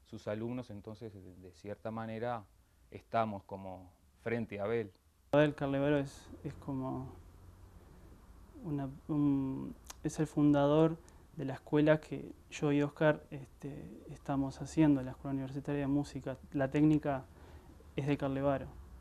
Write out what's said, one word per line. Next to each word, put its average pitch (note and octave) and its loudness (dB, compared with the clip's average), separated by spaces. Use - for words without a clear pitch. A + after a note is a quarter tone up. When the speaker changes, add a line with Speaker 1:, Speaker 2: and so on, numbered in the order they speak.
Speaker 1:
sus - -14
alumnos, A#2 -6
entonces G#2+ -14
de, F#2 -18
de F#2 -20
cierta G#2 -10
manera A2+ -6
estamos A2 -2
como F#2 -12
frente A2+ -4
a G2 -4
Abel. A2 -2
Speaker 2:
Abel D3 6
Carlevaro C#3 0
es, - -8
es D3 -8
como C3 -8
una, C#3+ -4
un, C3+ 0
es - -6
el D#3 2
fundador D3 6
de D3 -6
la C3 -6
escuela D3+ 4
que C#3+ -10
yo D3 0
y C#3+ 4
Oscar, D3+ 2
este, - -14
estamos C#3 -4
haciendo, D3 4
la B2+ -8
Escuela C#3 -8
Universitaria C#3 -4
de C#3 -2
Música. C#3 -2
La C3+ 2
técnica D3 4
es C#3 -2
de C#3+ 2
Carlevaro. C3+ 0